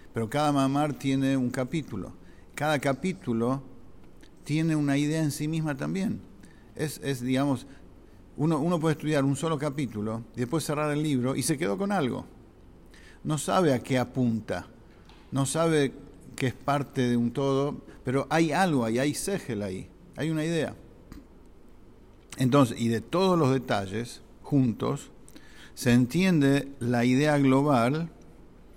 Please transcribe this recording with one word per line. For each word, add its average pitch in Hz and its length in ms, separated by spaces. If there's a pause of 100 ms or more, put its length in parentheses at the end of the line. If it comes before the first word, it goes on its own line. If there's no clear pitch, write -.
(140)
pero 113 160
cada 147 220
mamar 139 420
tiene 135 420
un 123 140
capítulo. 127 640 (420)
Cada 147 240
capítulo 131 840 (800)
tiene 160 320
una 143 220
idea 151 240
en 151 80
sí 151 180
misma 156 280
también. 151 440 (560)
Es, 151 260
es, 135 180
digamos, 131 460 (680)
uno, 156 220
uno 165 220
puede 156 140
estudiar 147 300
un 139 120
solo 160 220
capítulo 113 640 (120)
y 120 60
después 127 240
cerrar 151 260
el 147 120
libro 135 340
y 135 60
se 156 160
quedó 185 200
con 202 140
algo. 135 340 (960)
No 151 160
sabe 180 340
a 120 100
qué 127 160
apunta, 117 680 (680)
no 139 140
sabe 156 460 (440)
que 135 120
es 117 60
parte 139 480
de 120 140
un 120 140
todo, 139 460 (280)
pero 131 260
hay 160 220
algo 156 320
ahí, 113 140
hay 143 160
segel 123 480
ahí, 95 260 (280)
hay 156 140
una 156 140
idea. 156 300 (1600)
Entonces, 127 440
y 117 80
de 113 120
todos 180 380
los 135 140
detalles 113 680 (220)
juntos, 131 680 (640)
se 120 180
entiende 139 760 (120)
la 120 240
idea 143 340
global 139 720 (680)